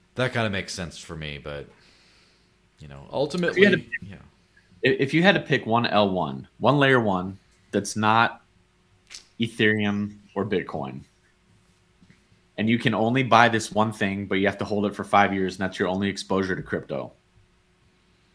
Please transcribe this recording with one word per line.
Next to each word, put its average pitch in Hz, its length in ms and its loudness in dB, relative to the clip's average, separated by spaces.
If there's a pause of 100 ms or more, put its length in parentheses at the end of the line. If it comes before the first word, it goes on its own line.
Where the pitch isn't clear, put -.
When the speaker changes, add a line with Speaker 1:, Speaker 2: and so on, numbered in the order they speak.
(160)
Speaker 1:
that 123 180 -4
kinda 113 160 -2
makes 95 240 -6
sense 85 240 -10
for - 180 -14
me, 76 220 -10
but, 71 300 -12 (1120)
you 76 80 -18
know, 69 240 -18
ultimately, 170 500 0
Speaker 2:
If 202 100 8
you 180 60 2
had - 20 -6
to, - 260 -12
Speaker 1:
yeah. 90 100 -16 (720)
Speaker 2:
i-, 131 140 2
if 135 140 -2
you 160 80 2
had 190 140 4
to 151 60 -2
pick 139 240 -2
one 117 200 2
L 104 240 2
one, 73 380 -6 (100)
one 127 220 4
layer 135 200 6
one 95 380 -2 (340)
that's 101 240 -2
not 107 460 2 (1000)
Ethereum 107 800 0 (160)
or 98 100 -2
Bitcoin, 78 580 -6 (1600)
and 104 100 0
you 117 120 2
can 117 160 0
only 117 260 2
buy 117 260 6
this 110 240 -2
one 107 220 2
thing, 98 320 -2
but 98 100 -4
you 98 120 2
have 98 100 -2
to 101 80 -6
hold 104 220 0
it 98 80 -8
for 98 80 -6
five 101 300 4
years, 92 220 -2
and - 60 -8
that's 92 160 -6
your 98 100 0
only 98 220 -2
exposure 95 460 -2
to 80 80 -8
crypto, 78 480 -8 (1200)